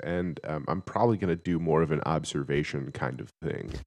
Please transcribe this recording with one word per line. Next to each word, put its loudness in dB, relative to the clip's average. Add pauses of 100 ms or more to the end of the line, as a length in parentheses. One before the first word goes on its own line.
and, -2
um, -4
I'm 0
probably 2
gonna 2
do 0
more 4
of 2
an 2
observation 0
kind -4
of -10 (140)
thing. -6 (120)